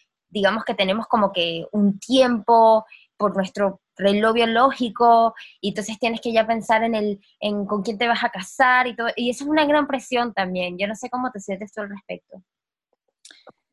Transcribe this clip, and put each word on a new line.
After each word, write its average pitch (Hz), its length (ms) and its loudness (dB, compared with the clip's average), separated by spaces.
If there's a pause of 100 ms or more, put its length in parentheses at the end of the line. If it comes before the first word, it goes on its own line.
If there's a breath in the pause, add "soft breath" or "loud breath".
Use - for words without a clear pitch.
(280)
digamos 196 360 0
que 240 100 -4
tenemos 202 320 -2
como 202 260 2
que 170 400 -4
un 202 280 2
tiempo 226 840 4 (340 loud breath)
por 196 180 0
nuestro 196 460 -4 (160)
reloj 202 360 2
biológico, 233 1000 2 (260 loud breath)
y 202 100 -4
entonces 214 280 -8
tienes 226 220 -2
que 233 120 -4
ya 220 140 2
pensar 226 380 0
en 226 100 -2
el, 208 260 -2 (200 soft breath)
en 208 260 -4
con 202 160 -4
quién 214 140 -6
te 233 120 -2
vas 233 160 -2
a 240 60 -2
casar 254 560 0
y 240 100 -6
todo, 233 200 -4
y 240 140 -2
eso 247 140 -8
es 294 60 -6
una 311 140 2
gran 294 220 2
presión 247 480 -4
también. 180 440 -4
Yo 196 80 -4
no 214 80 -8
sé 240 140 -12
cómo 254 220 -6
te 208 100 -12
sientes 196 320 -10
tú - 80 -12
al 202 100 -10
respecto. - 520 -16 (1300 loud breath)